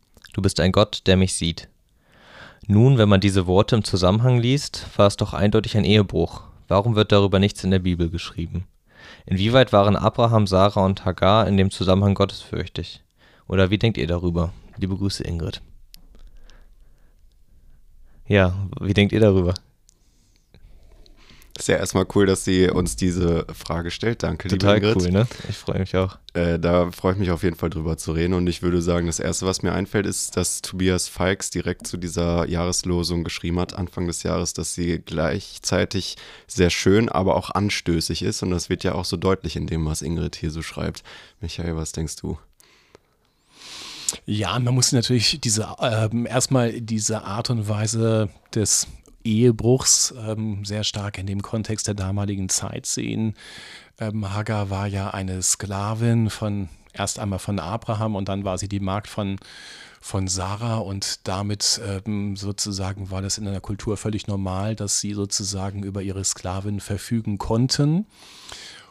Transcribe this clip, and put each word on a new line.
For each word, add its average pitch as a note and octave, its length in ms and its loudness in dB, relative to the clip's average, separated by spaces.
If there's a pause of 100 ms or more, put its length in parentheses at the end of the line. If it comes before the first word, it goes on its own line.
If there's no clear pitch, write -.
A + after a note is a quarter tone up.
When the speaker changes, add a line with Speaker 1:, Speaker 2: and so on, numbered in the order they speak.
(320)
Speaker 1:
Du - 80 -6
bist F#2+ 200 0
ein F2+ 120 4
Gott, - 340 2
der F#2 100 8
mich F#2 180 2
sieht.“ - 340 -4 (1000)
Nun, A#2+ 300 8
wenn G#2+ 100 6
man G2 120 6
diese F#2+ 260 4
Worte F#2+ 300 4
im G#2 80 0
Zusammenhang A2 560 4
liest, C3 460 -2 (100)
war G2+ 100 6
es G2+ 100 2
doch - 180 -4
eindeutig G#2 420 2
ein G2+ 80 4
Ehebruch. F#2 580 2 (240)
Warum G#2 300 2
wird G#2+ 160 4
darüber G2+ 260 6
nichts G2+ 240 2
in F#2 80 0
der F#2+ 80 4
Bibel F2 320 0
geschrieben? E2+ 560 -6 (580)
Inwieweit A2+ 480 4
waren G2+ 220 8
Abraham, A2 540 4
Sarah G2 360 6
und F#2+ 200 0
Hagar F#2+ 420 4
in G2 120 4
dem F#2+ 120 4
Zusammenhang F#2+ 440 4
gottesfürchtig? - 920 -4 (420)
Oder F#2+ 240 4
wie G#2 80 4
denkt A2+ 200 2
ihr D#2 100 0
darüber? E2+ 440 0 (260)
Liebe F#2+ 180 -2
Grüße, G2 260 -4
Ingrid. F2 400 -4 (2750)
Ja, F#2+ 400 2 (140)
wie G2 140 0
denkt G2+ 180 6
ihr G#2 80 2
darüber? F#2+ 340 6 (2000)
Speaker 2:
Ist - 100 -4
ja - 100 4
erstmal F#2 360 2
cool, G2+ 120 6
dass F#2+ 180 2
sie F#2 240 4
uns F2+ 280 0
diese F2 580 0
Frage E2+ 360 -6
stellt. A2+ 320 -4
Danke, F2 260 -4
liebe F#2+ 100 0
Speaker 1:
Total G2+ 180 6
Speaker 2:
Ingrid. G#2 200 4
Speaker 1:
cool, F2+ 140 2
ne? G2+ 160 4 (220)
Ich G#2 80 -6
freue - 220 -4
mich F#2 180 -4
auch. F#2+ 220 0 (160)
Speaker 2:
Äh, E2+ 240 0
da F2 320 2
freue F#2 240 0
ich G2 40 -2
mich F#2 120 0
auf E2+ 120 -2
jeden F2 140 0
Fall E2 140 -2
drüber D#2+ 260 -4
zu - 160 -6
reden. E2+ 220 0
Und F2+ 120 2
ich E2+ 140 -2
würde F2 220 2
sagen, F2 240 0
das E2+ 140 -4
Erste, F2 260 -2
was F#2 160 0
mir F2+ 100 0
einfällt, G2 320 -2
ist, - 320 -6
dass - 240 -2
Tobias F#2 480 0
Feix F#2 400 -2
direkt - 380 -6
zu - 100 -8
dieser E2+ 500 -2
Jahreslosung F2 800 -2
geschrieben E2+ 340 -4
hat, F2+ 140 -2
Anfang F2+ 340 -6
des E2+ 160 -6
Jahres, F2 300 -2
dass - 220 -6
sie F2 240 -2
gleichzeitig F2+ 1200 -4 (300)
sehr F2+ 220 2
schön, G#2 400 4
aber F#2+ 280 2
auch F2+ 140 -2
anstößig F2+ 680 -2
ist. F2+ 220 -2
Und F#2+ 80 -2
das F2 180 -2
wird F2+ 160 -2
ja F#2 100 0
auch F2+ 120 -4
so F#2+ 100 -4
deutlich F#2 400 0
in D#2+ 100 -4
dem, E2 200 -2
was D#2 160 -2
Ingrid E2 340 -4
hier D#2+ 140 -4
so D#2+ 100 -8
schreibt. D#2+ 440 -8 (360)
Michael, E2+ 340 -6
was D#2+ 180 -4
denkst E2 240 -6
du? - 200 -8 (1900)
Speaker 3:
Ja, G#2 320 -2
man B2 160 0
muss B2 180 2
natürlich B2 500 2
diese, G#2+ 380 -2
ähm, A2 460 0
erstmal A#2+ 560 0
diese A2 420 -4
Art G2+ 240 -6
und A2+ 180 -2
Weise A2 640 0 (260)
des - 340 0 (360)
Ehebruchs, A#2 920 4 (100)
ähm, G#2+ 400 -6
sehr G#2 200 -6
stark G2+ 340 -6
in F#2+ 80 -8
dem G2 160 -4
Kontext A2 460 -6
der G#2 60 -4
damaligen G2+ 540 -4
Zeit - 380 -6
sehen. A2 480 -4 (640)
Ähm, G#2+ 340 -4
Hagar G#2 380 -2
war G2 160 -2
ja G2 240 -4
eine F#2 320 -6
Sklavin A2 880 0
von, G2+ 380 -6 (240)
erst - 260 -4
einmal G2 220 -4
von G2+ 180 -4
Abraham G#2+ 560 -4
und F#2+ 140 -4
dann G2 160 -4
war F#2+ 120 -2
sie F#2+ 120 -6
die G2+ 100 -4
Magd G2+ 300 -4
von, G2 320 -4 (600)
von F#2+ 280 -4
Sarah G2+ 480 -4
und G2 500 -6
damit, G2+ 580 -2
ähm, G2+ 520 -4
sozusagen G2 760 -6
war F#2+ 100 -4
das F#2+ 160 -4
in G#2+ 120 -8
einer G2 100 -4
Kultur G2+ 380 -6
völlig G#2+ 320 -6
normal, G2 480 -4
dass G2+ 240 -2
sie G2+ 120 -6
sozusagen G2+ 680 -4
über G2 200 -6
ihre F#2+ 200 -6
Sklavin G2 560 -4
verfügen G#2 580 -4
konnten. C#3+ 720 0 (840)